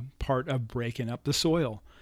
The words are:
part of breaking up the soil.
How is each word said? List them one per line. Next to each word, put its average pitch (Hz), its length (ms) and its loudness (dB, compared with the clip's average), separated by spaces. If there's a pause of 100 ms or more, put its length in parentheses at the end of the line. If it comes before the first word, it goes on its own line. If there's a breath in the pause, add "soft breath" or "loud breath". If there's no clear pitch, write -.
(180)
part 131 300 0
of 127 200 0
breaking 117 440 -4
up 127 120 -8
the 143 80 0
soil. 151 520 2 (180 soft breath)